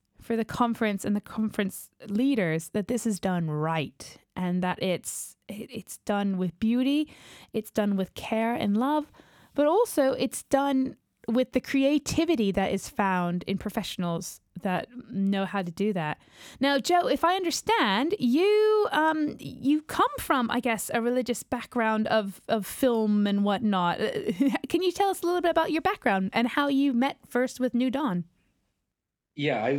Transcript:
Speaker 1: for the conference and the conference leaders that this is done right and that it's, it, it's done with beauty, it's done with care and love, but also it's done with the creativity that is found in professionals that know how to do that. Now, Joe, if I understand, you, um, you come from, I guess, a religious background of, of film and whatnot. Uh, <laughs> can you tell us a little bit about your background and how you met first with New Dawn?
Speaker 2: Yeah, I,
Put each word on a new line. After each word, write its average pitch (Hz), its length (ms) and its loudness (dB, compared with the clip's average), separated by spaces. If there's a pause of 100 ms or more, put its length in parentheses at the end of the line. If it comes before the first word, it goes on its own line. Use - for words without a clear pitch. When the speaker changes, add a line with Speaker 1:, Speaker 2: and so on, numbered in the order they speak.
(200)
Speaker 1:
for 226 160 -2
the 220 80 0
conference 226 640 0
and 202 100 2
the 202 60 -2
conference - 680 -4 (180)
leaders 202 680 0
that 202 120 -2
this 240 200 -2
is 214 120 0
done 175 320 -2
right 151 680 -4 (180)
and 180 260 -2
that 180 200 -2
it's, - 540 -6 (120)
it, 208 220 -12
it's - 280 -14
done 202 400 -2
with 180 200 -4
beauty, 262 540 0 (400)
it's - 180 -6
done 208 260 0
with 190 180 -4
care 226 400 -2
and 202 220 0
love, 294 360 0 (420)
but 294 120 2
also 311 460 2
it's - 320 -4
done 269 520 0 (320)
with 247 240 0
the 247 80 0
creativity 277 920 2
that 196 200 0
is 190 160 -6
found 180 580 -2
in 196 120 -2
professionals - 840 -6 (220)
that 180 260 -2 (220)
know 196 340 0
how 196 160 -4
to 175 120 -6
do 202 200 -2
that. 156 260 -4 (420)
Now, 277 180 2
Joe, 349 300 2
if 294 160 2
I 349 100 4
understand, 339 840 0
you, 415 720 4
um, 311 460 0
you - 440 0
come - 260 0 (120)
from, 254 300 0
I 247 100 0
guess, 226 340 -2
a 226 80 0
religious 247 400 0
background 220 640 -2
of, 208 420 0
of 214 160 0
film 214 600 2
and 202 180 2
whatnot. 190 560 2
Uh, - 320 -2 (120)
<laughs> - 240 0
can 349 140 0
you 359 100 2
tell 392 180 2
us 370 100 -4
a 349 60 -4
little 349 160 0
bit 339 80 2
about 330 220 0
your 320 100 -2
background 196 500 0
and 233 140 2
how 285 220 0
you 277 260 4
met 254 240 0 (100)
first 254 320 -2
with 247 140 0
New 254 160 2
Dawn? 208 340 -2 (1120)
Speaker 2:
Yeah, 139 300 0
I, 139 140 2